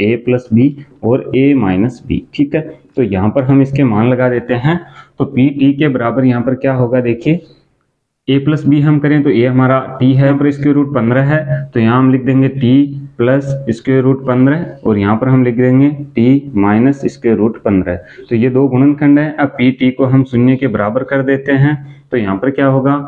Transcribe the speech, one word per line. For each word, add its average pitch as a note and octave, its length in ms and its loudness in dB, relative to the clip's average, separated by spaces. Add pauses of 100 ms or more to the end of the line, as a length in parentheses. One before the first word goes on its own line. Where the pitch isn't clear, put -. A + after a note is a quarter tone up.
ए A2 240 0
plus B2 280 -2
b C3 240 2 (280)
और B2 320 -2
ए C#3 200 4
minus G#2 500 -2
b। - 160 -4 (120)
ठीक - 200 -2
है, D#3 60 0 (360)
तो C3+ 80 0
यहाँ G2 260 -2
पर C3+ 140 -2
हम C3+ 180 4
इसके C#3 220 0
मान A2+ 240 0
लगा B2+ 200 0
देते B2 280 -4
हैं। D#3 240 -2 (380)
तो C#3 80 -2
पी C3+ 240 2
टी C#3 240 -2
के D3 140 -2
बराबर B2 360 -2
यहाँ B2 180 0
पर B2+ 140 -2
क्या C3+ 180 -2
होगा, B2+ 260 0
देखिए B2 400 -2 (880)
ए C3+ 100 2
plus C#3+ 280 -2
बी D3 140 4
हम D3+ 180 2
करें D3 240 0
तो C#3+ 80 0
ए A#2 160 2
हमारा B2+ 340 2 (100)
टी B2+ 240 0
है, C#3 240 2
पर C#3+ 120 0
square C#3+ 240 0
root C#3+ 200 0
पन्द्रह A#2+ 300 0
है, C#3+ 400 -2
तो - 160 -4
यहाँ A#2 180 2
हम C3 140 2
लिख B2+ 120 0
देंगे C3+ 260 2
टी C3+ 520 0 (160)
plus C3 260 0 (260)
square C3 320 0
root C3+ 240 0
पन्द्रह C3+ 600 0
और G#2+ 120 0
यहाँ G2+ 180 0
पर C3 120 -2
हम C3 160 2
लिख A#2+ 120 -2
देंगे B2+ 340 2 (240)
टी C3+ 420 2
minus A2 500 2
square A2+ 320 -2
root A2 240 -2
पन्द्रह। F#2 340 0 (340)
तो A#2+ 60 0
ये A#2+ 140 0
दो C3 180 2
गुणनखंड C#3+ 500 2
हैं। D3 180 -4
अब C#3+ 120 -2
पी B2+ 240 0
टी B2+ 180 0
को C3 160 -2
हम C3 180 2
शून्य B2+ 320 2
के C3+ 120 -2
बराबर G#2+ 360 -2
कर C#3 200 -2
देते C3+ 300 -2
हैं। C#3+ 300 0 (240)
तो C3+ 80 -4
यहाँ G2 200 -2
पर B2+ 140 -2
क्या C#3 160 -2
होगा, C3+ 300 0 (120)